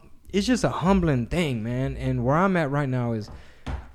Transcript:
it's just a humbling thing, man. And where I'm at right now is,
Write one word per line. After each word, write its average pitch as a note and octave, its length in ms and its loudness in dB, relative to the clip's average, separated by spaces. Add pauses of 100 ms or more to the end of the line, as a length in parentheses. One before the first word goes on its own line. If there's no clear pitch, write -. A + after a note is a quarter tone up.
(320)
it's G3+ 160 0
just B3 160 2
a C#3+ 40 4
humbling D3+ 580 2
thing, C#3+ 360 -2
man. B2+ 340 -2
And B2+ 280 -2
where C3 100 4
I'm F#3 220 2
at D3+ 160 0
right C#3+ 160 0
now B2 240 0
is, G#2+ 180 -4 (640)